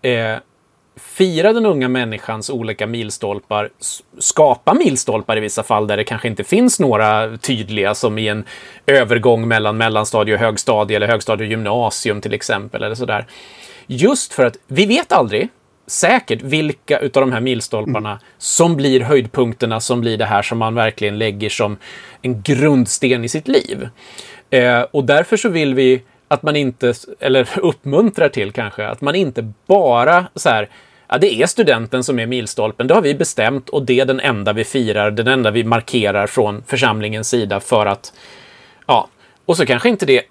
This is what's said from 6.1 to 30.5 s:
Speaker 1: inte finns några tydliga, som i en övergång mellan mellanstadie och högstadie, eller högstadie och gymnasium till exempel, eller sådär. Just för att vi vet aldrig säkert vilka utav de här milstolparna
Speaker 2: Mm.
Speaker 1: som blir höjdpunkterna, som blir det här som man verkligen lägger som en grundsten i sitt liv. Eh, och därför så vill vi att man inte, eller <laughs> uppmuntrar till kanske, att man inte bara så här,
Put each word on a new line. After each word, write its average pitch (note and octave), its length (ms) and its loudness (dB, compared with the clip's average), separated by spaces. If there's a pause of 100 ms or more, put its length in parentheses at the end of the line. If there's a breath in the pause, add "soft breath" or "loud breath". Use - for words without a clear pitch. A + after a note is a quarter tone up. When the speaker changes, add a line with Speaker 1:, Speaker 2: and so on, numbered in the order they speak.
Speaker 1:
inte G#2 160 -6
finns A#3+ 360 2
några A2 580 2
tydliga, G#2+ 580 -2
som A2 220 -2
i A2 100 -4
en G#2 160 -4 (420 loud breath)
övergång A#2 640 4
mellan G#2+ 300 2
mellanstadie G#2+ 560 0
och G2+ 60 0
högstadie, G#2+ 580 0
eller G#2 100 0
högstadie A2 380 0
och G#2 60 -4
gymnasium A2 720 -4
till A2+ 120 -6
exempel, G#2+ 500 -6
eller G#2+ 120 -6
sådär. A2 320 -4 (600 loud breath)
Just F#3 460 0
för C3 120 4
att A#2+ 120 -2 (100)
vi D#3 180 2
vet B3+ 260 0
aldrig B2 380 0 (380)
säkert - 540 0
vilka D3 580 -2
utav C3+ 220 0
de C3 100 2
här A#2 100 -2
milstolparna A2+ 680 -4
Speaker 2:
Mm. G2+ 120 -10 (160 soft breath)
Speaker 1:
som E3+ 380 2
blir C3+ 260 2
höjdpunkterna, A#2 800 0
som A#2+ 220 -2
blir A2+ 160 -2
det A2 80 0
här G#2 160 2
som A#2 160 -4
man A2+ 180 -2
verkligen G#2+ 420 -2
lägger G#2+ 320 -4
som G#2 280 -2 (440 loud breath)
en A#2+ 200 -6
grundsten B2+ 840 2
i A#2 60 -6
sitt D#3 180 -6
liv. B2+ 420 -2 (600 loud breath)
Eh, B2 320 4
och C#3 220 -2
därför D#3 340 2
så A3 120 0
vill D3+ 260 0
vi B2+ 260 4 (260 soft breath)
att D3 160 -2
man D3+ 120 0
inte, B2+ 380 0 (260)
eller C3 340 2
<laughs> F#3+ 80 -4
uppmuntrar D#3+ 680 0
till G#2 220 -4
kanske, G#2+ 360 -6
att A2+ 140 -8
man C#3+ 140 -2
inte A#2+ 380 -4 (140)
bara E3 580 4 (100)
så - 140 0
här, G#2+ 200 0 (380 soft breath)